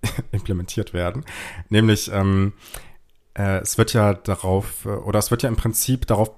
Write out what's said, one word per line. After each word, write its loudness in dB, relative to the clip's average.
<laughs> -6
implementiert -4
werden. -4
Nämlich, 4
ähm, 2
äh, 0
es -4
wird 2
ja 4
darauf, -2
äh, -6
oder -2
es 0
wird 0
ja 0
im 0
Prinzip 0
darauf 2